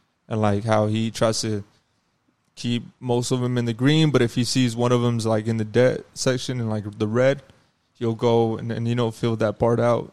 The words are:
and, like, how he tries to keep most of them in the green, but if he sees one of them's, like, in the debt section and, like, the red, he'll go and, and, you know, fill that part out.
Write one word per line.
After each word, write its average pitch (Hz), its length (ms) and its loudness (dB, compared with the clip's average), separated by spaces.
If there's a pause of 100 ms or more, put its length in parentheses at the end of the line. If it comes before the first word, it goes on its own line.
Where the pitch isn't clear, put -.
(280)
and, 110 140 -4
like, 104 220 0
how 107 240 2
he 110 220 -2
tries 113 300 -2
to 107 240 -6 (920)
keep 120 300 -4 (160)
most 123 300 -2
of 127 100 0
them 123 180 -2
in 120 60 0
the 117 80 -2
green, 147 380 4
but 127 120 4
if 117 120 0
he 123 100 0
sees 123 320 0
one 120 160 2
of 123 100 4
them's, 117 240 0
like, 110 200 0
in 113 100 -2
the 110 80 -2
debt 120 380 2 (120)
section 127 460 -4
and, 113 100 -4
like, 104 280 -6
the 107 100 0
red, 131 340 2 (560)
he'll 113 160 -2
go 117 440 2
and, 117 120 -8
and, 113 160 -4
you 117 80 0
know, 120 160 0
fill 113 260 -2
that 107 220 -2
part 117 220 2
out. 120 320 0